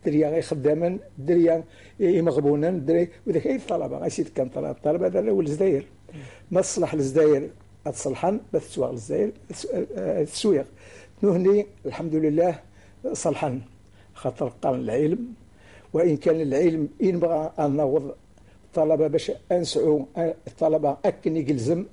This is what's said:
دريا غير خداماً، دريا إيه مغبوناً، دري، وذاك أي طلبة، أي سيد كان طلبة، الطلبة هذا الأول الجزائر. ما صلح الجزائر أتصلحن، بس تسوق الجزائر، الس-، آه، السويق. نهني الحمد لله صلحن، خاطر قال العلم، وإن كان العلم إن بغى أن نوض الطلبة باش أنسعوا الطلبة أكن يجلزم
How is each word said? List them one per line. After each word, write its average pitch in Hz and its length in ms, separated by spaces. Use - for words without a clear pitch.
دريا 151 240
غير 160 120
خداماً، 160 560
دريا 165 460
إيه 175 220
مغبوناً، 147 480
دري، 170 380
وذاك 165 200
أي 269 120
طلبة، 147 460
أي 160 60
سيد - 180
كان 131 200
طلبة، 139 220
الطلبة 170 360
هذا 180 140
الأول 202 240
الجزائر. 151 400
ما 180 120
صلح 165 320
الجزائر 147 560
أتصلحن، 156 540
بس 160 160
تسوق 127 200
الجزائر، 147 420
الس-، - 160
آه، 185 260
السويق. 151 440
نهني 202 440
الحمد 160 280
لله 156 440
صلحن، 139 480
خاطر 127 380
قال 135 120
العلم، 131 440
وإن 160 240
كان 160 240
العلم 151 480
إن 175 180
بغى 160 380
أن 143 180
نوض 143 380
الطلبة 156 420
باش 151 260
أنسعوا 151 520
الطلبة 156 580
أكن 160 320
يجلزم 147 560